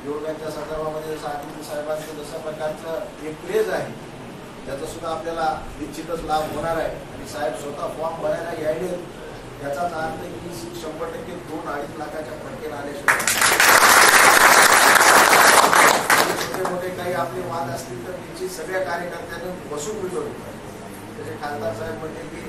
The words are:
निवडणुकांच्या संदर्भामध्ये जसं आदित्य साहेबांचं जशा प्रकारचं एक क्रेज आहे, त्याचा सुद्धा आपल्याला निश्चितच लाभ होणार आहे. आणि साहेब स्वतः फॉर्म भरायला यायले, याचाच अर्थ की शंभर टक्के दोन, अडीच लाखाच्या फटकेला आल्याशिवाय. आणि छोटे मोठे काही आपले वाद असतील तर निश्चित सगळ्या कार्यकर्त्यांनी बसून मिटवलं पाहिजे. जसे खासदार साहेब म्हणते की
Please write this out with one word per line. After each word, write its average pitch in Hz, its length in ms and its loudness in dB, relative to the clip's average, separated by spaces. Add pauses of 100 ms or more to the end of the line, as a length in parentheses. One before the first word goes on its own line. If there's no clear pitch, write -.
निवडणुकांच्या 156 480 -6
संदर्भामध्ये 156 640 -4
जसं 151 100 -8
आदित्य 147 420 -8
साहेबांचं 151 540 -6
जशा 151 140 -10
प्रकारचं 156 880 -6
एक 156 80 -8 (100)
क्रेज 208 240 2
आहे, - 220 -4 (760)
त्याचा 139 200 -6
सुद्धा 165 240 -8
आपल्याला 165 380 -2 (320)
निश्चितच 160 440 -6
लाभ 156 320 0
होणार 165 220 -2
आहे. - 140 0 (220)
आणि - 140 -12
साहेब 147 340 -2
स्वतः 143 260 -6 (100)
फॉर्म 165 240 -4
भरायला - 400 -2
यायले, 170 300 0 (720)
याचाच 139 300 -2
अर्थ 160 280 -4 (220)
की 175 60 -8 (300)
शंभर 160 280 -6
टक्के - 280 -8 (140)
दोन, 156 240 -8
अडीच 143 240 -8
लाखाच्या 151 420 -8
फटकेला - 360 -8
आल्याशिवाय. 143 420 0 (3000)
आणि - 280 4
छोटे - 280 -4
मोठे 180 280 -4
काही 180 160 -4
आपले - 360 -2
वाद - 260 -4
असतील - 320 -8
तर - 100 -8
निश्चित - 400 -8
सगळ्या 190 280 -4
कार्यकर्त्यांनी 175 680 -6 (180)
बसून 175 320 -6
मिटवलं 170 400 -4
पाहिजे. - 180 -12 (560)
जसे - 260 -10
खासदार - 340 -6
साहेब - 240 -8
म्हणते 156 340 -10
की 170 160 -12